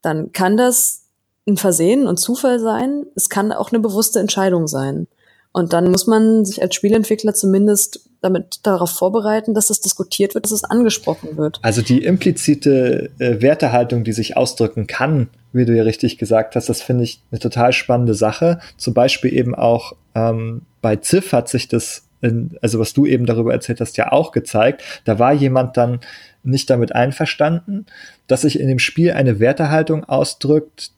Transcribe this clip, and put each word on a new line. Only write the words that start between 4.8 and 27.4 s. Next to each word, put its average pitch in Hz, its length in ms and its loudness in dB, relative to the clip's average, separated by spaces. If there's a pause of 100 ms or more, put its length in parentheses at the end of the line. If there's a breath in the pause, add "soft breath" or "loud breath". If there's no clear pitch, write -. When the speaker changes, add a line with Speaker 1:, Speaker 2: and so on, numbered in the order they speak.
Speaker 1:
Und 170 200 -2
dann 180 180 2
muss 180 160 0
man 220 360 4
sich 196 200 -4
als 180 100 -2
Spielentwickler 214 640 0
zumindest 196 760 0 (120)
damit 185 420 -2
darauf 175 280 0
vorbereiten, 214 600 -2
dass 214 140 0
das 208 140 -2
diskutiert - 520 -4
wird, 214 120 -6
dass 208 60 -2
es 208 120 -4
angesprochen 165 760 -2
wird. 156 240 -4
Speaker 2:
Also 110 200 0
die 127 220 2
implizite, 143 1160 2
äh, 120 220 0
Wertehaltung, 120 600 2
die 110 100 -4
sich 110 240 -4
ausdrücken 117 500 -2
kann, 135 420 -2 (220)
wie 123 140 2
du 117 100 2
ja 113 80 4
richtig 113 340 0
gesagt 110 380 0
hast, 117 140 -2
das 117 120 -4
finde 123 220 0
ich - 180 -8 (100)
eine 117 80 -8
total 120 340 2
spannende 120 400 0
Sache. 110 480 0 (160 loud breath)
Zum - 160 -4
Beispiel 127 400 2
eben 123 220 0
auch, 117 380 0 (220)
ähm, 113 460 -4 (200)
bei 110 140 0
Ziff 185 380 0
hat 120 160 0
sich 123 180 -4
das, - 360 -4 (180)
in, 117 400 -2
also 113 180 0
was 110 140 -2
du 143 120 4
eben 123 200 2
darüber 113 260 0
erzählt 117 300 -4
hast, - 160 -6
ja 110 140 0
auch 143 200 0
gezeigt. - 720 -2
Da 107 160 0
war 127 140 4
jemand 131 420 0
dann 123 240 0 (440 loud breath)
nicht 131 260 -2
damit 123 260 2
einverstanden, 160 920 -2 (420 loud breath)